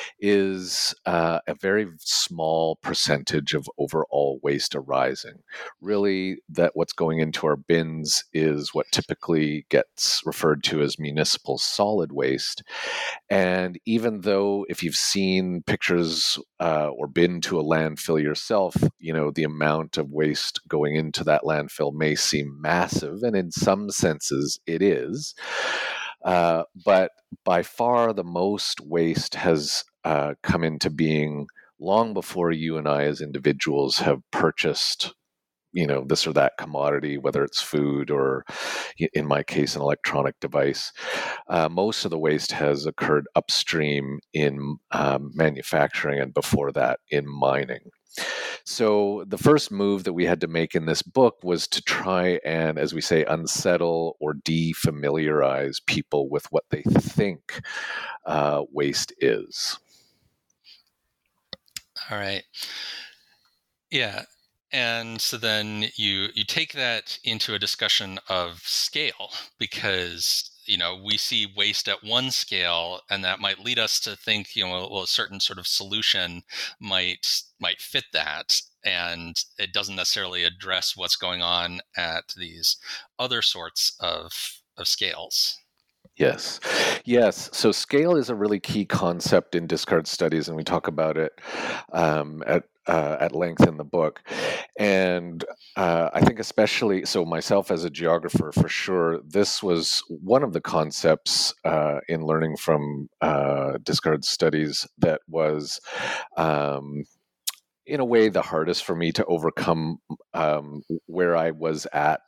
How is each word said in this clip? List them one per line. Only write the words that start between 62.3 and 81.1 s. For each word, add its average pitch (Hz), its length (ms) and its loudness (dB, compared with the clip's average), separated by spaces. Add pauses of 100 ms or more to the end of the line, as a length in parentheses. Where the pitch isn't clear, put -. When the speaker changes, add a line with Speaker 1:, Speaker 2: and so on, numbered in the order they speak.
Speaker 2:
Yeah. 110 340 -2 (480)
And 117 480 -2
so - 160 -2
then 107 500 -2 (100)
you, 101 380 -2
you 107 100 -2
take - 280 -4
that 120 520 -4
into 113 300 -2
a 101 40 -2
discussion 98 600 -2 (100)
of 87 360 -4
scale - 680 -4 (280)
because, 90 920 -2 (160)
you 101 120 0
know, 90 260 -2
we 107 120 -2
see 104 400 -2
waste 104 320 0
at 98 140 -4
one 123 280 -2
scale, 87 680 -2 (100)
and 98 140 -4
that 92 160 -2
might 98 240 -4
lead 120 140 -2
us 110 220 0
to 104 160 -8
think, 107 400 -4
you 104 80 0
know, 90 260 -4
well, 98 120 -4
a 90 40 -6
certain 98 340 -2
sort - 180 -4
of 87 80 -10
solution 95 760 -2 (380)
might, 92 640 -2 (180)
might 90 220 -2
fit - 300 -6
that, 76 480 -2 (240)
and 85 520 -4 (220)
it 95 140 -6
doesn't 101 240 -4
necessarily 90 480 -2
address 92 520 -4
what's 90 200 -2